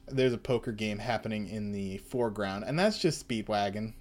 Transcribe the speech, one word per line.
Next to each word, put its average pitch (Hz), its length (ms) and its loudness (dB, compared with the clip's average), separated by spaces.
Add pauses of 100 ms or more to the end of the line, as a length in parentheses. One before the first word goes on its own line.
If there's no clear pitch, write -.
There's 131 260 4
a 113 40 0
poker 120 360 0
game 104 260 -2
happening 107 480 -2
in 104 240 -4
the 98 280 -4
foreground, 104 680 -2
and 143 100 0
that's 208 220 4
just - 280 2
Speedwagon. 107 720 0